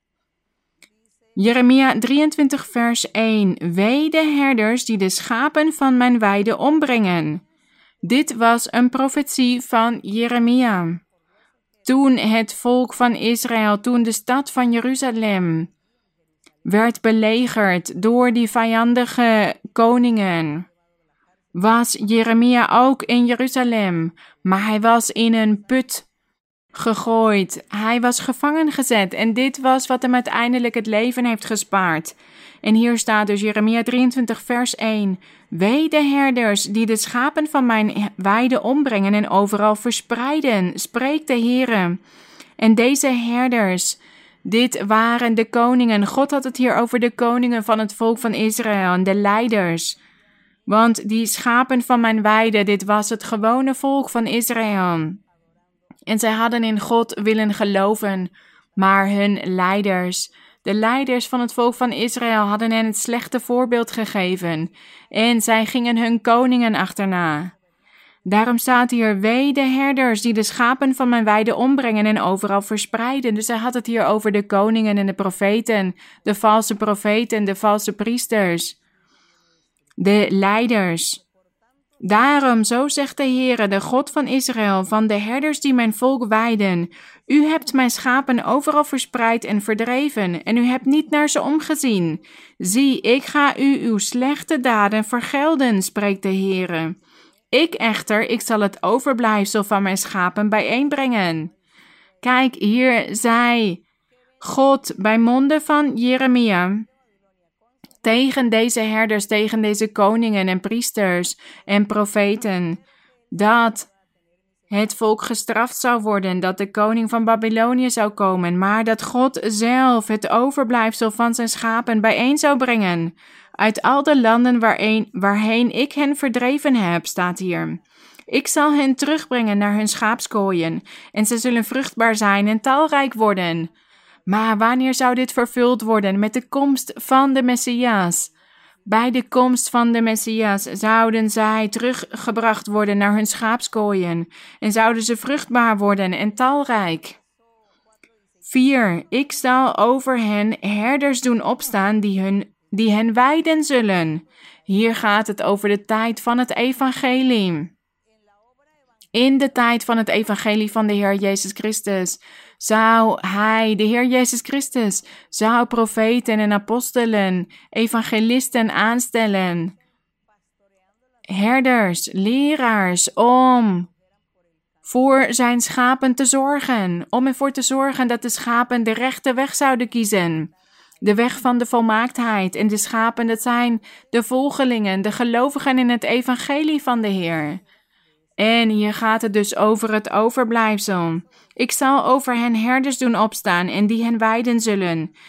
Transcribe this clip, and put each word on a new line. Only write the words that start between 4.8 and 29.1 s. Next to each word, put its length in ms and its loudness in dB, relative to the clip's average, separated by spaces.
die 120 -2
de 120 0
schapen 640 -2
van 240 2
mijn 220 4
weide 380 0
ombrengen." 920 0
Dit 360 0
was 360 2
een 180 4
profetie 720 0
van 400 0
Jeremia. 1000 0
Toen 280 4
het 360 0
volk 400 0
van 220 2
Israël, 640 0
toen 240 0
de 80 0
stad 400 -2
van 200 0
Jeruzalem 1000 -2
werd 400 0
belegerd 1000 0
door 320 2
die 160 0
vijandige 1080 2
koningen, 960 2
was 540 0
Jeremia 680 2
ook 320 4
in 220 2
Jeruzalem, 880 -2
maar 240 0
hij 160 -2
was 300 2
in 220 2
een 320 2
put 420 -4
gegooid. 960 0
Hij 340 -2
was 180 0
gevangen 520 0
gezet 420 0